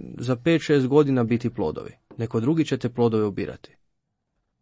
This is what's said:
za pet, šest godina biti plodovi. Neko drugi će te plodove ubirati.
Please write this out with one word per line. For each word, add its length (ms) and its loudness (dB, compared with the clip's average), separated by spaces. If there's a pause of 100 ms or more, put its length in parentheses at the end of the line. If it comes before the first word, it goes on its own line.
(180)
za 180 -2
pet, 260 2
šest 240 2
godina 380 4
biti 260 0
plodovi. 400 -6 (260)
Neko 240 -4
drugi 240 2
će 140 -2
te 100 -4
plodove 360 2
ubirati. 520 -8 (840)